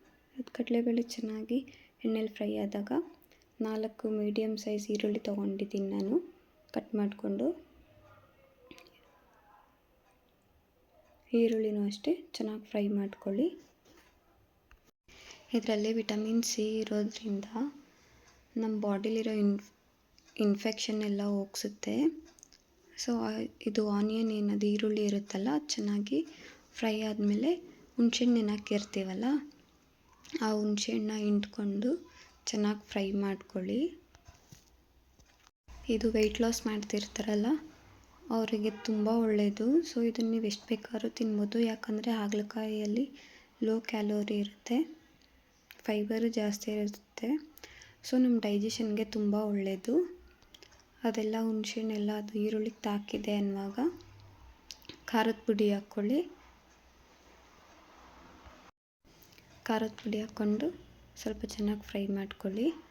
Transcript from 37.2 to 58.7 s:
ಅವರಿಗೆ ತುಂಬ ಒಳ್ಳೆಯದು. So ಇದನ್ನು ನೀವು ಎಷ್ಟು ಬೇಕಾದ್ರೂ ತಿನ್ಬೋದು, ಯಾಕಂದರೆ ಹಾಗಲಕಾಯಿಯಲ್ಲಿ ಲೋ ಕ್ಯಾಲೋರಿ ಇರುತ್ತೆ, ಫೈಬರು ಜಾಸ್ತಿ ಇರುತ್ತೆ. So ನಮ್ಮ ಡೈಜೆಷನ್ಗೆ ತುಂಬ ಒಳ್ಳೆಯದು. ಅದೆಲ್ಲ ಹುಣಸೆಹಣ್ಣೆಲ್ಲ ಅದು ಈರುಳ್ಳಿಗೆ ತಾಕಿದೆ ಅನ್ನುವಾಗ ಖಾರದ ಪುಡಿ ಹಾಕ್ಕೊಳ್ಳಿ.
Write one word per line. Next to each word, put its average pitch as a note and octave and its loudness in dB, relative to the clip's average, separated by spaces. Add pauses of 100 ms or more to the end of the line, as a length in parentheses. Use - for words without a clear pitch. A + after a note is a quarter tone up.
ಅವರಿಗೆ A3 0 (140)
ತುಂಬ G#3+ 2 (100)
ಒಳ್ಳೆಯದು. G#3+ 4 (160)
So - -6 (100)
ಇದನ್ನು A3+ 0
ನೀವು A3+ 2
ಎಷ್ಟು - -8
ಬೇಕಾದ್ರೂ A3+ -4
ತಿನ್ಬೋದು, G#3+ 0 (120)
ಯಾಕಂದರೆ A3 -2
ಹಾಗಲಕಾಯಿಯಲ್ಲಿ G#3+ -2 (560)
ಲೋ A3 4 (120)
ಕ್ಯಾಲೋರಿ G#3 0
ಇರುತ್ತೆ, G#3 -2 (1080)
ಫೈಬರು A3 0
ಜಾಸ್ತಿ G#3 0
ಇರುತ್ತೆ. G#3 -4 (720)
So - -10
ನಮ್ಮ B3 6
ಡೈಜೆಷನ್ಗೆ G#3+ 2 (100)
ತುಂಬ G#3 4 (120)
ಒಳ್ಳೆಯದು. G3 0 (1080)
ಅದೆಲ್ಲ A3 0
ಹುಣಸೆಹಣ್ಣೆಲ್ಲ G#3+ -2 (100)
ಅದು G#3 -10
ಈರುಳ್ಳಿಗೆ G#3+ 0
ತಾಕಿದೆ G#3 -2
ಅನ್ನುವಾಗ G3 -2 (1300)
ಖಾರದ A3 2
ಪುಡಿ G#3+ 4
ಹಾಕ್ಕೊಳ್ಳಿ. G#3 0 (3500)